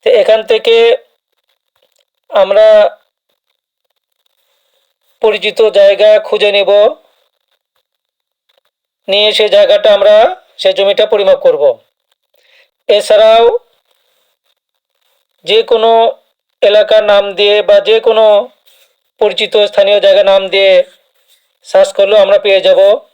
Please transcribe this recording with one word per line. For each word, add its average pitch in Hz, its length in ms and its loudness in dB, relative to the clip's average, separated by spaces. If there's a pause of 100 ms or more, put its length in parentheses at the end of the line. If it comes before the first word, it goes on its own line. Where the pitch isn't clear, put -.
তো - 60 -4 (140)
এখান 220 180 2 (120)
থেকে 226 240 0 (1500)
আমরা 196 380 2 (2500)
পরিচিত 208 380 -4 (200)
জায়গা 202 300 2 (180)
খুঁজে 208 300 -2
নেব, 196 140 -2 (2250)
নিয়ে 202 300 -2
সেই 214 180 -2
জায়গাটা - 420 0
আমরা, 622 180 2 (460)
সেই 190 160 -2
জমিটা 196 360 -2
পরিমাপ 190 320 0
করব। 151 180 0 (1300)
এছাড়াও 466 480 2 (2000)
যে 208 140 0 (120)
কোনো 226 200 0 (680)
এলাকার 214 500 0
নাম 202 120 0 (160)
দিয়ে 208 160 0 (140)
বা 208 80 4 (120)
যে 220 100 2 (100)
কোনো 220 160 0 (960)
পরিচিত 208 320 -4 (160)
স্থানীয় 202 360 -2
জায়গার 196 260 2
নাম - 100 2 (120)
দিয়ে 571 180 0 (960)
সার্চ 190 320 0
করলেও 202 260 2
আমরা 196 220 0
পেয়ে 190 220 0
যাব। 180 120 2 (340)